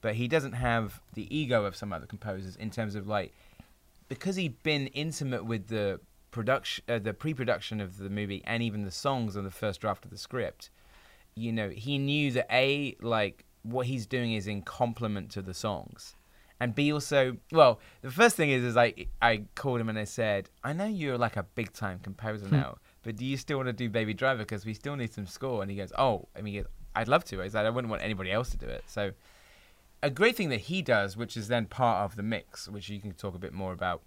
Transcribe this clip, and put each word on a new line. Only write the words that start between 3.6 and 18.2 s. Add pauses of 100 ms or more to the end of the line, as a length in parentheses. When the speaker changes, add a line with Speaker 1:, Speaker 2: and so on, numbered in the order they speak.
Speaker 1:
because
he'd
been
intimate
with
the (300)
production,
uh,
the
pre-production
of
the
movie,
and
even
the
songs
on
the
first
draft
of
the
script. (640)
You
know,
he
knew
that,
A,
like, (160)
what
he's
doing
is
in
complement
to
the
songs. (440)
And
B
also, (160)
well, (200)
the
first